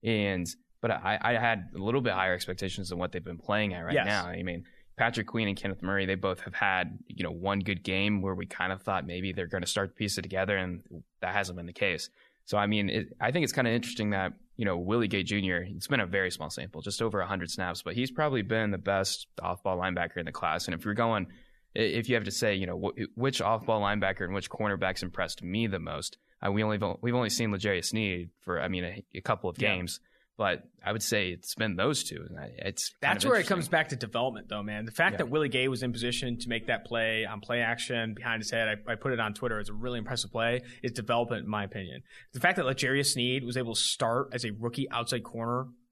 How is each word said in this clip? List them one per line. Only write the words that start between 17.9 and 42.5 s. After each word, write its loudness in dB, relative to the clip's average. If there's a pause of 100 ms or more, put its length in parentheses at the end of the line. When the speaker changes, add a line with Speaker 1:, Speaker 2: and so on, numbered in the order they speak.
Speaker 1:
he's 0
probably 0
been 2
the -2
best 0 (140)
off-ball -2
linebacker 0
in -4
the -8
class. 0
And -2
if -6
you're 0
going, 2 (500)
i-, 0
if 2
you 4
have 2
to -4
say, 2
you -2
know, -4 (160)
wh-, -6
which 0
off-ball 2
linebacker 2
and -2
which -2
cornerbacks 0
impressed -4
me 0
the -2
most, -6 (280)
uh, 2
we 2
only, 0 (220)
we've 0
only 2
seen 2
L'Jarius 2
Sneed 0 (100)
for, -2
I 0
mean, -2
a, -8 (120)
a -8
couple 0
of -8
Speaker 2:
Yeah. 2
Speaker 1:
games. -4 (380)
But 2 (220)
I 0
would 0
say 2
it's -6
been 0
those 2
two. -8
And -12
I, -10
it's -4
kind 0
Speaker 2:
That's 0
Speaker 1:
of 4
Speaker 2:
where 8
it 4
Speaker 1:
interesting. 2
Speaker 2:
comes -2
back 4
to -4
development, -2
though, -4
man. -4
The -6
fact 4
Speaker 1:
Yeah. -4
Speaker 2:
that 0
Willie 2
Gay 2
was -2
in 0
position -2
to -6
make -2
that 0
play 2
on -4
play 0
action 0
behind -2
his -4
head, 2
I, -2
I 0
put 0
it 0
on 0
Twitter, -2
it's -4
a -6
really -4
impressive -4
play, 2 (200)
is -2
development, 0
in -6
my 0
opinion. -8 (320)
The -6
fact 6